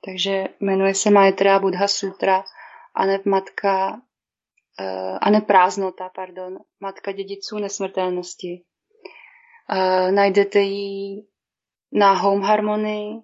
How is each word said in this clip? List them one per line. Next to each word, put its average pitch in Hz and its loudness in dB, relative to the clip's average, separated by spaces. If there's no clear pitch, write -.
Takže 190 -4
jmenuje 196 0
se 208 0
Maitreya 196 6
Buddha 190 0
Sutra, 190 -2
aneb 190 0
matka, 196 -2
eh, 190 -6
aneb 208 2
prázdnota, 190 2
pardon, 185 -12
matka 196 -10
dědiců 196 -10
nesmrtelnosti. 185 -6
Eh, 185 2
najdete 202 4
ji 196 -4
na 302 4
homeharmony 208 0